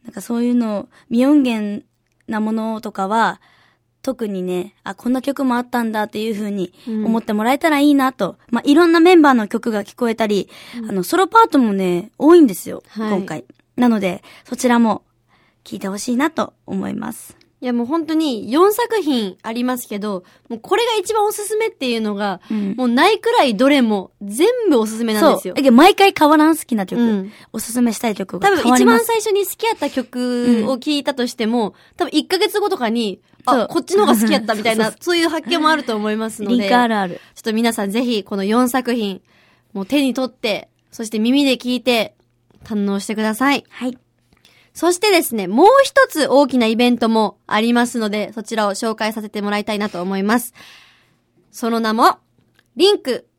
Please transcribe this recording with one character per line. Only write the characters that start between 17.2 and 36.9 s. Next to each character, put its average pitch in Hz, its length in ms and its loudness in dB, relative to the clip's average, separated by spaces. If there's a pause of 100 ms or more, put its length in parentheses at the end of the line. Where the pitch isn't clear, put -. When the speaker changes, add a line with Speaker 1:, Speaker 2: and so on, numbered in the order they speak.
Speaker 2:
い - 20 -6
や、 247 60 -4
も 240 120 -2
う - 20 -6
本 311 180 -2
当 311 100 -6
に 240 380 -2
四 381 220 4
作 453 260 -2
品 247 420 -2
あ 220 80 -10
り 240 140 -4
ま 254 140 -4
す 247 100 -14
け 208 100 -8
ど、 196 240 -6 (280)
も 226 60 -8
う - 40 -16
こ - 160 -2
れ 466 80 2
が 453 120 -2
一 427 180 -4
番 427 100 2
お 415 80 -2
す 415 140 -10
す 427 100 -4
め 440 120 -2
っ - 20 -4
て 262 200 -4
い 233 60 -2
う 226 60 -2
の 208 120 -4
が、 196 360 -4
Speaker 1:
う 220 40 -4
ん。 202 220 -4
Speaker 2:
も 254 80 -2
う 240 40 2
な 285 220 4
い 427 80 0
く 466 140 -2
ら 427 120 4
い 233 120 0
ど 262 140 4
れ 294 100 4
も 214 300 -2 (100)
全 214 260 0 (220)
部 277 100 4
お 220 60 2
す 220 140 -8
す 233 60 -4
め 220 100 -2
な 285 160 4
ん 208 60 4
で - 40 -6
す 185 80 -10
よ。 180 60 -10
Speaker 1:
そ - 0 -
う。 - 0 -
だ 285 80 -2
け 262 80 6
ど - 40 6
毎 339 200 8
回 392 180 4
変 302 160 2
わ 311 80 6
ら 311 140 4
ん、 311 80 0
好 - 40 -12
き - 140 -4
な 196 80 -2
曲。 233 160 -6
Speaker 2:
う 240 60 2
ん。 208 260 -2 (220)
Speaker 1:
お 226 60 -8
す 226 120 -10
す 247 80 -4
め 233 140 2
し - 60 -10
た 233 100 -2
い 196 40 -6
曲 190 240 -8
が - 80 0
変 392 120 4
わ - 40 -2
り 240 80 2
ま 254 60 6
す。 - 60 6
Speaker 2:
多 - 20 6
分 453 100 8
一 466 40 6
番 453 80 0
最 466 100 0
初 427 120 -2
に 403 180 0
好 - 60 -10
き - 120 -8
や 453 80 0
っ 427 40 -4
た 285 120 -4
曲 240 800 0
を 269 80 0
聴 285 220 -2
い 277 60 -6
た 285 100 -2
と 254 120 -2
し 240 60 -8
て 214 140 -4
も、 220 240 0
Speaker 1:
う - 0 -
ん。 - 40 -20 (220)
Speaker 2:
多 349 80 -2
分 269 80 -6
一 269 140 0
ヶ 381 100 0
月 415 240 0
後 403 80 -2
と 381 80 -2
か 233 140 -4
に、 220 320 -4 (240)
あ、 262 80 2
Speaker 1:
そ 233 100 2
う。 - 40 -6
Speaker 2:
こ - 120 -4
っ - 40 -14
ち 381 120 -4
の 415 100 4
方 370 80 4
が 208 60 2
好 226 60 2
き 214 60 2
や 262 80 2
っ 220 40 -10
た 214 100 -2
み 202 80 -6
た 226 100 0
い 214 40 0
な、 220 80 2
Speaker 1:
<laughs> - 20 2
そ 214 40 -2
う - 20 -18
そ - 60 -20
う。 - 60 -20
Speaker 2:
そ 349 100 -2
う - 20 2
い 330 80 2
う 330 40 2
発 302 200 -4
見 330 100 -2
も 311 120 2
あ 311 60 2
る 294 80 -6
と 220 120 -4
思 208 140 -4
い 214 60 -2
ま 220 140 -6
す 220 120 -12
の 202 80 -6
で、 247 60 2
Speaker 1:
リ 208 100 0
ン - 20 -2
ク 247 80 4
あ 247 100 4
る 226 100 0